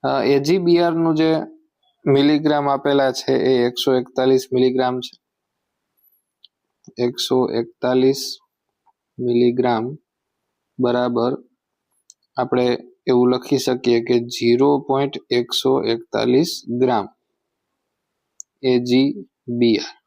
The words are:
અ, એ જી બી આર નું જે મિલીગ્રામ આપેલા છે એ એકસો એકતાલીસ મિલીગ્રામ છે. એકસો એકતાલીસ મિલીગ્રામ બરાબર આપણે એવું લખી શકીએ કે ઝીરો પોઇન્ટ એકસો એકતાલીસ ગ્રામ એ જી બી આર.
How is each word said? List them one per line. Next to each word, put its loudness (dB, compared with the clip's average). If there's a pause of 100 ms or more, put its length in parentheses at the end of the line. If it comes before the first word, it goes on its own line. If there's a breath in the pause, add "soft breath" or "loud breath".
અ, -2 (140)
એ 2
જી 0
બી 2
આર 0
નું 0
જે 2 (760)
મિલીગ્રામ 2
આપેલા 2
છે -4
એ 2 (140)
એકસો -4
એકતાલીસ 0 (100)
મિલીગ્રામ 0
છે. -14 (1800)
એકસો -2 (240)
એકતાલીસ 0 (960)
મિલીગ્રામ 0 (960)
બરાબર 0 (1040)
આપણે 0 (420)
એવું 4
લખી -2
શકીએ 0
કે 0
ઝીરો 0 (100)
પોઇન્ટ -4 (160)
એકસો -2 (120)
એકતાલીસ 0 (300)
ગ્રામ 0 (1600)
એ 2
જી 2 (500)
બી 4
આર. -8 (120)